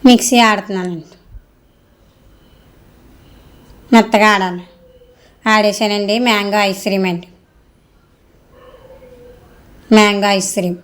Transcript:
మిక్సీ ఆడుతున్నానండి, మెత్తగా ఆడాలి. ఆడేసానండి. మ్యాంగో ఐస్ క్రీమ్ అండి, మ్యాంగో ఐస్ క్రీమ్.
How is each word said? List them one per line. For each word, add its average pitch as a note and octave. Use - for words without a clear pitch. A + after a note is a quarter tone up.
మిక్సీ A#3+
ఆడుతున్నానండి, F#3+
మెత్తగా G#3+
ఆడాలి. F3+
ఆడేసానండి. G#3
మ్యాంగో G3+
ఐస్ F#3+
క్రీమ్ F#3+
అండి, F3
మ్యాంగో G3+
ఐస్ -
క్రీమ్. F3+